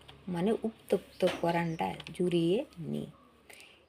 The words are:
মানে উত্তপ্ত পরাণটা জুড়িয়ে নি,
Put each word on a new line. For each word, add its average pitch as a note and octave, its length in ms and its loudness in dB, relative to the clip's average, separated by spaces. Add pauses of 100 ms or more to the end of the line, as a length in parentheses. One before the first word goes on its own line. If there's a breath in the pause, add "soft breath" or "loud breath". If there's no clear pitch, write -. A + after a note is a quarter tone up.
(280)
মানে F3+ 240 0
উত্তপ্ত - 760 -2 (140)
পরাণটা E3+ 540 0 (240)
জুড়িয়ে F3+ 460 2 (140)
নি, D3 280 -6 (840 loud breath)